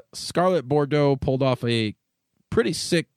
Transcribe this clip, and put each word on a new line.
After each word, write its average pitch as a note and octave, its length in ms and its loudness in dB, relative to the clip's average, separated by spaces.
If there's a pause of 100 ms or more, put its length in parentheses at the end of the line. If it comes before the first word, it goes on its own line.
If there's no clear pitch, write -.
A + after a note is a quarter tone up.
(140)
Scarlett E3+ 540 -2
Bordeaux C#3+ 480 2
pulled C3 280 -2
off C3 200 0
a A2+ 320 0 (540)
pretty A3 240 2
sick - 440 -2